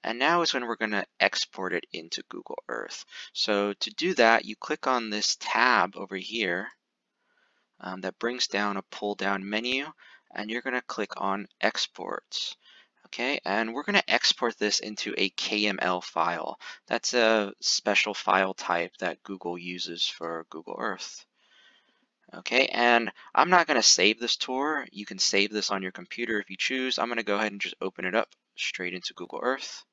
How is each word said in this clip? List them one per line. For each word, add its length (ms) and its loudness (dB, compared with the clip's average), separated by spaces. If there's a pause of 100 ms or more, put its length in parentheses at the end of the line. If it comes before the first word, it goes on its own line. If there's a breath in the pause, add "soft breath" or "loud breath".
And 120 -4
now 240 4
is 120 0
when 120 -2
we're 120 -4
gonna 260 -2 (160)
export 540 0
it 180 -2
into 380 -10
Google 400 -12
Earth. 340 -8 (300 loud breath)
So 400 0
to 180 -6
do 220 -2
that, 320 8
you 100 -10
click 320 -4
on 220 0
this 280 0
tab 600 4
over 180 -8
here, 540 -2 (1120)
um, 180 -8
that 180 -6
brings 300 -2
down 300 0
a 60 -6
pull 320 -4
down 340 -2
menu, 360 -2 (480 loud breath)
and 160 -8
you're 120 -4
gonna 200 -2
click 380 -6
on 300 -2 (100)
Export. 960 -4 (600 soft breath)
Okay, 280 0
and 280 0
we're 100 -6
gonna 260 2
export 480 2
this 240 2
into 360 -6
a 120 2
K 380 -2
M 140 -2
L 200 2
file. 580 -2 (280 loud breath)
That's 260 -2
a 480 4
special 520 2
file 400 2
type 460 -2
that 240 -4
Google 340 -8
uses 480 -4
for 440 -6
Google 280 -12
Earth. 480 -8 (1080 soft breath)
Okay, 400 2
and 360 6 (240 loud breath)
I'm 160 6
not 180 6
gonna 140 4
save 380 6
this 160 0
tour. 560 -4
You 140 -10
can 120 -12
save 360 2
this 180 -2
on 100 -2
your 120 -6
computer 480 -6
if 80 -14
you 100 -14
choose. 400 -2
I'm 80 0
gonna 160 -4
go 140 0
ahead 160 0
and 80 -8
just 180 -6
open 240 -6
it 120 -2
up 200 0 (220)
straight 360 -6
into 200 -8
Google 280 -10
Earth. 520 -4